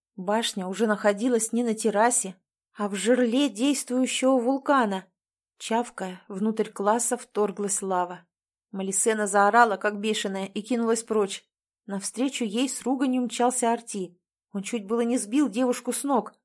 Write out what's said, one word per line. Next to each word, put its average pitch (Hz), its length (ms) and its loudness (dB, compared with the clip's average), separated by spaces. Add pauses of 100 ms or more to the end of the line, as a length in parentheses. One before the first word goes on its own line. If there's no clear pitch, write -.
(160)
Башня 202 520 -2
уже 196 200 -2
находилась 214 640 2
не 233 120 0
на 226 100 0
террасе, 214 640 2 (420)
а 208 100 -4
в 196 80 -6
жерле 240 540 2
действующего 254 880 2
вулкана. 240 680 0 (560)
Чавкая, 208 680 -4
внутрь 214 440 -2
класса 233 460 0
вторглась 202 680 -2
лава. 180 420 -4 (460)
Малисена 202 560 0
заорала, 202 500 6
как 208 220 -2
бешеная, 202 460 -2
и 196 180 -8
кинулась 226 400 0
прочь. 208 420 -2 (400)
Навстречу 214 580 -4
ей 226 240 -2
с - 140 -6
руганью 254 400 0
мчался 240 500 0
Арти. 202 480 -6 (340)
Он 196 100 -6
чуть 208 240 -6
было 233 140 0
не 240 180 0
сбил 247 300 0
девушку 247 440 0
с - 100 -4
ног, 277 300 0 (120)